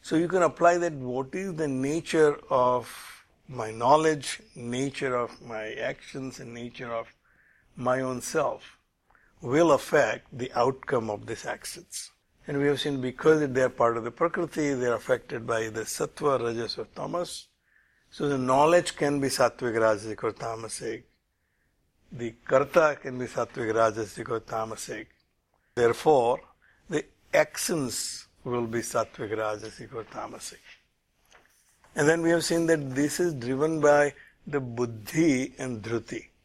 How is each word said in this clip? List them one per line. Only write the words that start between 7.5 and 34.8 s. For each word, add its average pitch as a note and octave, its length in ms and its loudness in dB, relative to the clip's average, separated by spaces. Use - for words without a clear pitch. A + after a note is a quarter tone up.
my B2+ 240 0
own C3 200 -4
self - 580 -4
will D3+ 300 4
affect C3 680 2
the B2+ 200 -6
outcome B2 520 0
of G#2+ 180 -6
these A2+ 200 -10
actions. - 640 -12
And C#3+ 100 -2
we C#3+ 80 2
have C#3+ 140 2
seen C#3 200 -2
because D3 480 2
they B2+ 140 2
are B2+ 60 4
part A#2 280 2
of A2+ 60 -4
the A#2 80 -6
Prakriti, D#3+ 640 -2
they B2 120 -2
are A#2+ 80 2
affected A#2 520 -2
by A2+ 220 -2
the A2 140 -8
Sattva, C#3+ 600 -2
Rajas, A#2 360 -4
or A2 180 -10
Tamas. E3 500 -8
So - 160 -2
the C#3 100 0
knowledge D3 580 4
can C#3+ 240 0
be C3+ 80 0
Sattvic, A#2+ 480 0
Rajasic, A2 480 0
or A2 80 0
Tamasic. A2+ 720 -10
The A#2+ 240 -10
Karta C#3+ 560 4
can B2+ 200 -10
be A#2+ 60 -4
Sattvic, A#2 460 -4
Rajasic, A2 580 0
or A2+ 100 -4
Tamasic. A2 680 -8
Therefore, B2 640 4
the D3+ 160 -4
actions - 920 -2
will A#2+ 240 -2
be A2+ 140 -2
Sattvic, A2 500 -4
Rajasic, G#2+ 640 -6
or A2+ 80 -10
Tamasic. - 560 -14
And D3 140 4
then E3 140 4
we E3 80 4
have E3+ 140 2
seen E3 220 0
that C#3+ 300 0
this D3 240 -2
is F3 120 0
driven C#3 480 -2
by D3 340 6
the D3 140 -4
Buddhi B2 960 0